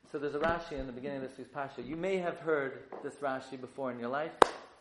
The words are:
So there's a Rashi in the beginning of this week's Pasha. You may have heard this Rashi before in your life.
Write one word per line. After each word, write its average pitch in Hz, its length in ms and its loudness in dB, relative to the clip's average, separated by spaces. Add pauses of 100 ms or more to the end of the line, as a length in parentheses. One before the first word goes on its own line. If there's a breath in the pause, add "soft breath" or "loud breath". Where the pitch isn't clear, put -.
(120)
So 151 80 -2
there's 143 160 0
a 147 40 2
Rashi 170 340 2
in 135 140 -2
the 127 40 -6
beginning 135 320 -4
of 127 60 -4
this - 80 -12
week's 127 120 -10
Pasha. 139 320 -4
You 135 140 -4
may 185 220 2
have 175 200 0
heard 143 460 2 (180)
this 139 140 -6
Rashi 131 440 -2
before 127 320 -2
in 120 80 -4
your 117 100 0
life. 151 240 0 (480)